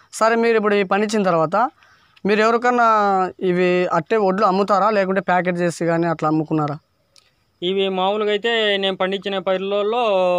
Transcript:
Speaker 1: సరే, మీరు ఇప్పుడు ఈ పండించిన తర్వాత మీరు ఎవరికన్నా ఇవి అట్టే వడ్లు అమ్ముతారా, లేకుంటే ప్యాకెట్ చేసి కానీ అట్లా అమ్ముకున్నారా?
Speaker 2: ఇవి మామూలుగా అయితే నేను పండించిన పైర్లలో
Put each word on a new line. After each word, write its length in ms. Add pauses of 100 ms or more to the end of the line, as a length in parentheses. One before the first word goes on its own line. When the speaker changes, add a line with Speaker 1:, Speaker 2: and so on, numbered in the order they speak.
(140)
Speaker 1:
సరే, 220
మీరు 220
ఇప్పుడు 180
ఈ 80
పండించిన 400
తర్వాత 460 (560)
మీరు 160
ఎవరికన్నా 460 (520)
ఇవి 540
అట్టే 240
వడ్లు 280
అమ్ముతారా, 440
లేకుంటే 320
ప్యాకెట్ 360
చేసి 280
కానీ 220
అట్లా 220
అమ్ముకున్నారా? 480 (840)
Speaker 2:
ఇవి 260
మామూలుగా 420
అయితే 460
నేను 200
పండించిన 400
పైర్లలో 640 (360)